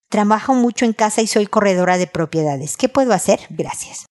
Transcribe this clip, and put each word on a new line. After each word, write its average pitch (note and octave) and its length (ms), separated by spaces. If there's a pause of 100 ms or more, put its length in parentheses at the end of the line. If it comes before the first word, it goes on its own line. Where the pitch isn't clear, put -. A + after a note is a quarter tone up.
(100)
Trabajo G#3 420
mucho A#3+ 320
en A3+ 80
casa G#3+ 300
y G#3+ 40
soy G#3 200
corredora F3+ 500
de F3+ 120
propiedades. D3+ 680
¿Qué B3+ 120
puedo B3+ 260
hacer? - 340
Gracias". - 640